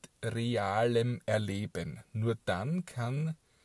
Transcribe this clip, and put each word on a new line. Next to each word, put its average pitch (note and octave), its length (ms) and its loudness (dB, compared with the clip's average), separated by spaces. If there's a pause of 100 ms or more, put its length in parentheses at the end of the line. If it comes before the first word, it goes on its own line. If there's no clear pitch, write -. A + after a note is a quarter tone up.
(240)
realem A#2 1040 2
Erleben? G2+ 800 0 (100)
Nur A2+ 320 0
dann B2+ 400 -2
kann C#3 500 -4 (280)